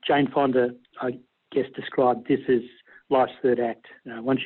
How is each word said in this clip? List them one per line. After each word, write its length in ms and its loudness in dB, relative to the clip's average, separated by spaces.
Jane 260 2
Fonda, 380 2
I 180 -6
guess, 240 -2
described 540 -2
this 200 2
as 120 4
life's 240 2
third 180 2
act. 260 -6
Uh, 120 -12
once 240 0